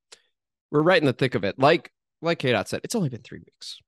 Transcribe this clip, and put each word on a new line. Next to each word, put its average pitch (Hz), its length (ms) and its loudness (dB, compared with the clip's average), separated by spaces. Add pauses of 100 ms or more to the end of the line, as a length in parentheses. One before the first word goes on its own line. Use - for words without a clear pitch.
(720)
We're 147 100 0
right 165 220 4
in - 20 2
the 135 80 4
thick 127 220 -2
of 101 100 -4
it. 98 140 -4
Like, 156 320 2 (320)
like 165 160 -2
K-Dot 113 300 0
said, - 160 -6
it's - 100 -8
only 185 160 -2
been 113 100 -14
three - 200 -18
weeks. - 480 -20